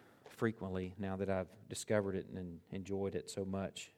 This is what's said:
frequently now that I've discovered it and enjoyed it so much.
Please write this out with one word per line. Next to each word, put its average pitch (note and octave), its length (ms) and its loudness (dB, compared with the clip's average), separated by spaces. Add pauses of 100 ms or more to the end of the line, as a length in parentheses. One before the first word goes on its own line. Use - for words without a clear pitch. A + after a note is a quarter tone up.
(280)
frequently F#2 720 0
now F#2+ 180 0
that F#2+ 120 2
I've F#2 200 2 (200)
discovered G2+ 460 4
it F2+ 180 0
and F2 280 -6 (100)
enjoyed G2 460 0
it - 120 -4
so G2 160 0
much. F#2+ 540 -2